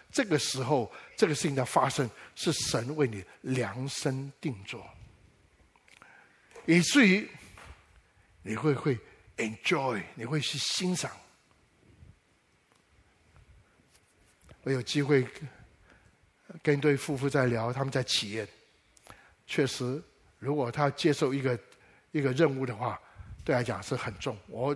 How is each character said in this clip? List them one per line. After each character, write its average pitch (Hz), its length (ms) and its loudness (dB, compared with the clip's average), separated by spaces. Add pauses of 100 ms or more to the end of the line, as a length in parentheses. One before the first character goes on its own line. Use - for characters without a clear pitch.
(120)
这 277 140 2
个 175 120 2
时 135 240 -2
候、 123 300 0 (260)
这 - 80 6
个 160 80 0
事 139 80 -2
情 143 140 0
的 131 100 0
发 135 240 4
生， 131 200 0 (260)
是 - 180 0
神 123 420 -2
为 147 120 2
你 104 160 -6 (180)
量 127 460 -4
身 139 520 -4
定 139 240 -4
做， - 220 -14 (1800)
以 170 160 8
至 247 260 8
于 196 200 4 (1160)
你 107 120 -4
会， 143 200 2
会 127 240 -2 (380)
enjoy， 117 640 -2 (100)
你 113 120 -10
会 147 140 -2
去 - 180 -4
欣 180 380 -2
赏。 139 140 -4 (3500)
我 131 80 -2
有 135 100 0
机 147 200 -2
会 135 240 4 (1400)
跟 147 160 4
一 139 40 -2
对 143 160 4
夫 143 180 -4
妇 135 140 0
在 131 160 4
聊， 117 260 0
他 131 120 -2
们 135 80 -2
在 131 120 0
企 - 280 -2
业， 107 140 -4 (1000)
确 - 200 2
实， 127 380 -4 (360)
如 139 160 -2
果 123 160 0
他 143 180 2
接 147 240 4
受 135 200 2
一 139 80 -2
个， 127 160 2 (540)
一 156 80 -2
个 135 140 2
任 139 240 4
务 131 80 -2
的 123 100 -6
话， 110 240 -4 (460)
对 147 100 2
他 123 80 2
讲 107 180 -4
是 131 140 -4
很 117 220 -6
重。 110 200 -6 (100)
我 123 280 -4